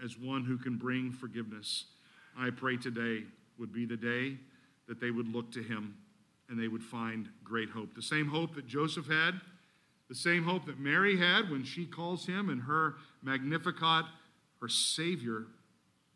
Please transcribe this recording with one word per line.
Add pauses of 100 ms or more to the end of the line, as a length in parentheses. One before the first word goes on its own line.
as
one
who
can
bring
forgiveness, (520)
I
pray
today (340)
would
be
the
day (500)
that
they
would
look
to
him (500)
and
they
would
find (160)
great
hope.
The
same
hope
that
Joseph
had, (680)
the
same
hope
that
Mary
had
when
she
calls
him
in
her (260)
Magnificat, (540)
her
Savior, (720)